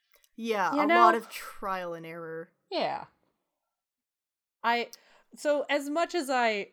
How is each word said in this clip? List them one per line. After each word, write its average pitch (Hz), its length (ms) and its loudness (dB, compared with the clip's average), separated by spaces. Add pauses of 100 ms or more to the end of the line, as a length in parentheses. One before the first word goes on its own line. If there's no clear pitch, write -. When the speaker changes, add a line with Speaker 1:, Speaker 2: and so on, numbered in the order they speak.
(360)
Speaker 1:
Yeah, 226 380 0
Speaker 2:
You 285 80 2
Speaker 1:
a 294 40 2
Speaker 2:
know? 330 100 4
Speaker 1:
lot 349 200 8
of 226 120 -8
trial 185 680 -8
and 165 120 -12
error. 165 440 -12 (200)
Speaker 2:
Yeah. 202 360 -4 (1600)
I, 233 260 0 (460)
so 294 340 0
as 285 220 -2
much 339 240 -2
as 294 160 -2
I, 220 420 0